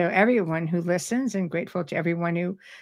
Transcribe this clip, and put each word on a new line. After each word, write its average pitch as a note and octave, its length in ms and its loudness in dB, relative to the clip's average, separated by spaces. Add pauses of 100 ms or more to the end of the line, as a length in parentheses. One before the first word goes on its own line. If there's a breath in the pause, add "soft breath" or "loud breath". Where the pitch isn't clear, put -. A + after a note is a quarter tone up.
(160)
everyone F#3 520 2
who E3+ 140 0
listens F#3 540 -2
and F#3 140 0
grateful E3+ 340 -4
to - 120 -6
everyone E3+ 400 0
who F3 220 -2 (240 loud breath)